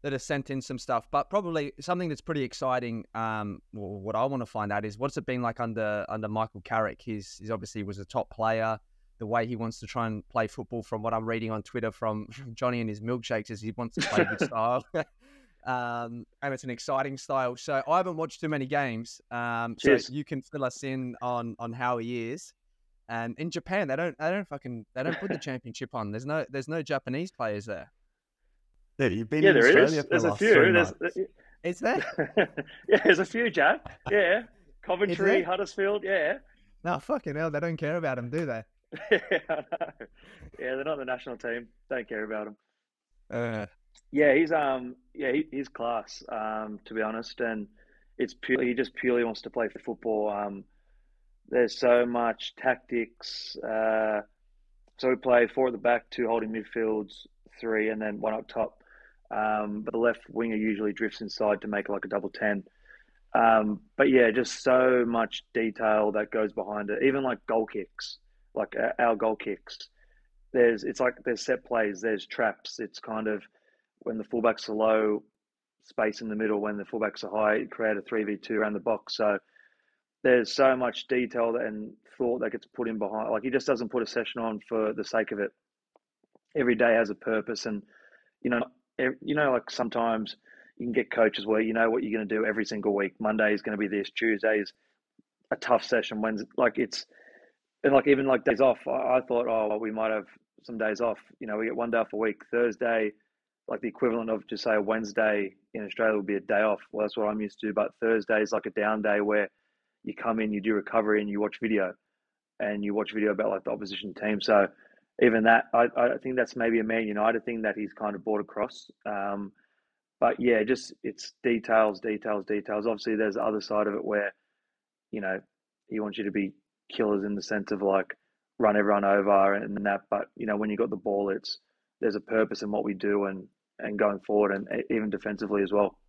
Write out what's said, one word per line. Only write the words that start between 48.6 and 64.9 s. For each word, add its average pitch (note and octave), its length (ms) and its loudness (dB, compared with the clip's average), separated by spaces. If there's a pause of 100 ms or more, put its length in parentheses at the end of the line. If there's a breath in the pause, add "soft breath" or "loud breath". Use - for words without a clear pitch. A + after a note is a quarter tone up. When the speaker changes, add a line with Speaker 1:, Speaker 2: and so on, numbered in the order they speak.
Speaker 2:
he A#2+ 60 0
just B2 200 -2
purely A#2+ 300 2
wants A2+ 180 -6
to A2 80 -12
play A2+ 180 -2 (160)
football. G#2+ 460 -2
Um, G2+ 320 -6 (840)
there's B2 300 2
so A#2+ 280 6
much A#2+ 500 -2
tactics. - 1000 -4
Uh, A2 640 0 (800)
so C3 100 0
we B2+ 80 4
play A#2+ 320 4
four C3 200 0
at A#2+ 40 0
the A2+ 60 -6
back, A#2+ 320 0
two A#2+ 180 -2
holding A2 220 0
midfields, A2 760 -4 (340)
three, A2 280 0
and A2 120 -2
then G#2+ 200 -4
one A2 140 0
up A2 140 -6
top. - 300 -4 (540 soft breath)
Um, G#2+ 520 -2
but A2+ 80 -6
the A2+ 60 0
left A#2 300 2
winger A2+ 280 -2
usually G#2+ 360 0
drifts G#2+ 280 -4
inside G#2 420 0
to G#2+ 60 -8
make, G2+ 200 -4
like, G2+ 160 -4
a F#2+ 40 -10
double G2+ 220 -4
ten. G#2 320 -2 (720 soft breath)
Um, A2 440 4 (160)
but C#3+ 140 6
yeah, B2 200 8
just A#2 320 -2
so B2+ 440 6